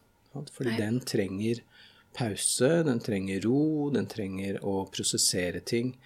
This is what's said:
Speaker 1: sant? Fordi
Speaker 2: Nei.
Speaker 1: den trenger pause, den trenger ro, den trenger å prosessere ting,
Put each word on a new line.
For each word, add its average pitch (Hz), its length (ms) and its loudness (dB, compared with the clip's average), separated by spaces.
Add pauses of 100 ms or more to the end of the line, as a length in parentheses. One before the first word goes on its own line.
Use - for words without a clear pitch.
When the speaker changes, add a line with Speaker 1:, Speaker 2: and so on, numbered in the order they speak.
(340)
Speaker 1:
sant? 143 160 -10
Fordi 117 200 -4
Speaker 2:
Nei. 113 80 0
Speaker 1:
den 113 220 0
trenger 107 600 -2 (540)
pause, 123 560 2 (140)
den 127 160 2
trenger 95 440 -2
ro, 147 460 2
den 110 160 2
trenger 98 560 -4
å 95 280 -2
prosessere 90 720 0
ting, 120 300 0 (140)